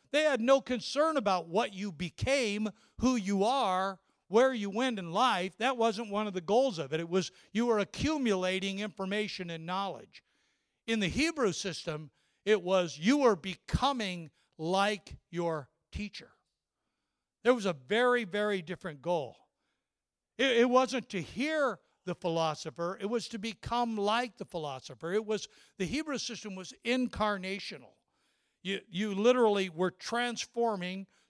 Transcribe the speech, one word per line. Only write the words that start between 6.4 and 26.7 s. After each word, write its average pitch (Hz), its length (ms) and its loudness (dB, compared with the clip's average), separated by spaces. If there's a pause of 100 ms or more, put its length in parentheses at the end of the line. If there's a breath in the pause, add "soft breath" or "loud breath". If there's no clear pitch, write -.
goals 202 380 2
of 135 140 -6
it. 160 60 0
It 170 100 -6
was 175 220 0 (200 soft breath)
you 226 140 0
were 226 140 4
accumulating 196 1000 0
information 196 680 -4
and 160 160 -8
knowledge. 180 580 -6 (600)
In 226 140 0
the 190 80 2
Hebrew 269 440 2
system, 156 600 -6 (340)
it 202 160 4
was 175 360 2
you 214 200 4
were 240 180 6
becoming 185 960 -4 (280)
like 196 600 0 (140)
your 165 360 -2 (240)
teacher. - 380 -10 (1120)
There 240 100 6
was 220 120 -2
a 175 100 0 (120)
very, 240 360 2
very 208 380 -2
different 160 400 -10
goal. 156 340 -4 (1040)
It, 247 200 4
it 247 120 6
wasn't 254 400 2
to 190 120 -4
hear 277 580 -2 (260)
the 180 100 -4
philosopher. 165 840 -2
It 190 40 -4
was 220 240 -2
to 220 100 -10
become 226 580 -2
like 214 400 0
the 190 80 -10
philosopher. 147 680 -8
It 220 120 0
was, 214 240 -4 (280 soft breath)
the 185 80 -2
Hebrew 277 320 -2
system 208 380 -8
was 185 180 -14 (120)